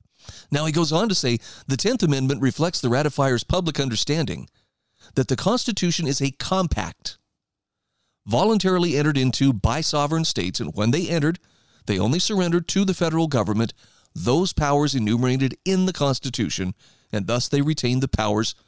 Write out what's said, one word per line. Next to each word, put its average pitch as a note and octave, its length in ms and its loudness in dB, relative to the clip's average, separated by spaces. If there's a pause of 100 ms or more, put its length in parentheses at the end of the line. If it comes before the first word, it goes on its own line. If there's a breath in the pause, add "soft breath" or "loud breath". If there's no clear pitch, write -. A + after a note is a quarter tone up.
(500 loud breath)
Now, D3 140 -2
he D#3+ 80 -2
goes D#3 200 2
on G#3 180 2
to F#3 40 0
say, A#2+ 260 0 (260 loud breath)
"The C3 100 -2
Tenth A#3 260 0
Amendment C3+ 380 2
reflects C3+ 400 0
the B2+ 80 0
ratifiers' C3+ 580 0
public E3+ 320 -2
understanding B2+ 680 -2 (680 soft breath)
that C3 140 0
the B2+ 80 0
Constitution F#3 720 0
is C3+ 160 -2
a C#3 80 0
compact, - 880 -4 (1080)
voluntarily F3+ 720 2
entered D3 180 2
into C3+ 360 2
by A#2 280 0
sovereign D#3+ 460 0
states, F#2 340 -4
and D#2+ 140 -6
when A2 160 2
they C#3 180 0
entered, D#3+ 320 0 (460 soft breath)
they G2 120 0
only A#2+ 200 0
surrendered F3+ 500 0
to G3 160 2
the F#3+ 80 0
federal E3 360 0
government G#2+ 440 0 (420 soft breath)
those C#3 380 0
powers D3 420 2
enumerated B2+ 680 0
in F#3 220 2
the F#3 60 0
Constitution, B2 840 -2 (360 soft breath)
and G2 160 -4
thus A#2+ 220 -2
they C#3+ 140 2
retained C3 400 0
the C3 60 0
powers A2 460 0 (140)